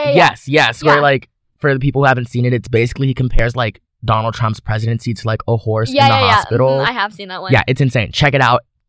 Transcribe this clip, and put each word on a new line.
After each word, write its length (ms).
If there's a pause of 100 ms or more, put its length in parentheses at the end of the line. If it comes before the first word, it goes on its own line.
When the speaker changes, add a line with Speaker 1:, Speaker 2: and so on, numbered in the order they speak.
Speaker 1:
yeah, 60
yeah. 40
Speaker 2:
Yes, 340
yes. 360
Where, 120
Speaker 1:
Yeah. 40
Speaker 2:
like, 280 (300)
for 160
the 60
people 220
who 40
haven't 220
seen 160
it, 80
it's 160
basically 400
he 60
compares, 420
like, 240 (240)
Donald 300
Trump's 260
presidency 540
to, 120
like, 220
a 80
horse 360
Speaker 1:
Yeah, 120
Speaker 2:
in 60
the 40
Speaker 1:
yeah, 120
yeah. 100
Speaker 2:
hospital. 320 (100)
Speaker 1:
Mm, 100
I 40
have 200
seen 160
that 140
one. 100
Speaker 2:
Yeah, 140
it's 140
insane. 320
Check 220
it 60
out. 220 (260)